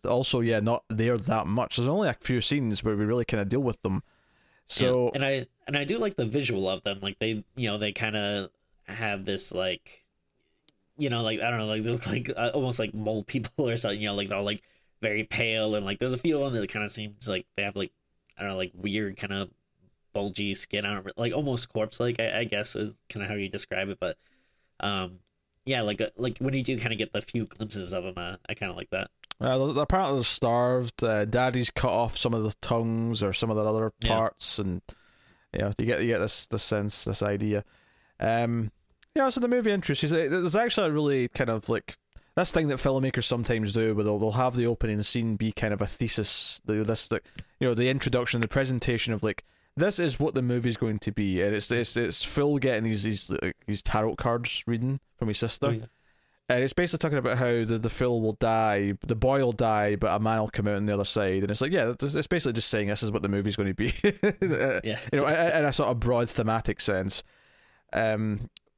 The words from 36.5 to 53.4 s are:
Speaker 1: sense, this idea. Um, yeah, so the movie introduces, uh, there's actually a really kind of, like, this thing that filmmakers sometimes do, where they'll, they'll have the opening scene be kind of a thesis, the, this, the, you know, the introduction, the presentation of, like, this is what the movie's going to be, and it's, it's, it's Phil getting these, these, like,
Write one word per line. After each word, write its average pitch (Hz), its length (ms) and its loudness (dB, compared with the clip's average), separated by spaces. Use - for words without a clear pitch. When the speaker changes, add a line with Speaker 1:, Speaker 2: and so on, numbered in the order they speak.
Speaker 1:
sense, 104 400 -2
this 107 180 -2
idea. 104 420 0
Um, 117 520 0
yeah, 269 140 4
so 247 100 -2
the 247 80 2
movie 240 240 2
introduces, 156 400 0
uh, 165 180 2
there's 175 260 0
actually 220 340 2
a - 20 2
really 143 380 2
kind 117 220 0
of, 113 180 -2
like, - 280 -2
this 175 160 2
thing 160 180 4
that 131 100 0
filmmakers 131 460 2
sometimes 113 480 0
do, 110 200 2
where 104 100 2
they'll, 104 140 2
they'll 107 140 2
have 123 240 0
the 120 100 2
opening 110 380 0
scene 113 320 0
be 110 160 0
kind 107 220 -2
of 101 80 -2
a 101 60 0
thesis, - 760 -2
the, 107 180 0
this, 110 260 0
the, 113 120 -2
you 127 80 2
know, 120 80 2
the 120 140 2
introduction, 123 520 0
the 110 60 2
presentation 127 680 0
of, 104 80 -2
like, 107 240 -2
this 180 220 2
is 151 200 0
what 151 160 0
the 131 60 2
movie's 123 360 0
going 110 220 -2
to - 120 -4
be, 98 300 0
and 101 140 2
it's, 104 160 -2
it's, 117 240 0
it's 120 260 0
Phil 147 360 2
getting 127 260 2
these, 110 200 0
these, 107 260 -2
like, - 260 -2